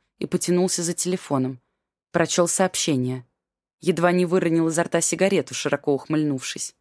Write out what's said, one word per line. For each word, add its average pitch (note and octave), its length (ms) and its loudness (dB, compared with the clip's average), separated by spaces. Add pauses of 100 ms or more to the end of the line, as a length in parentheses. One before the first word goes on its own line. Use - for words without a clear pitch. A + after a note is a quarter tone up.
(180)
и - 80 -8
потянулся F3+ 560 0
за E3+ 120 -2
телефоном. C3+ 680 -4 (500)
Прочёл E3+ 360 2
сообщение. B2+ 800 0 (540)
Едва E3+ 300 2
не F3+ 140 2
выронил E3 440 2
изо E3 140 0
рта E3 180 -2
сигарету, F3+ 520 0
широко C#3+ 400 -2
ухмыльнувшись. D3 880 -4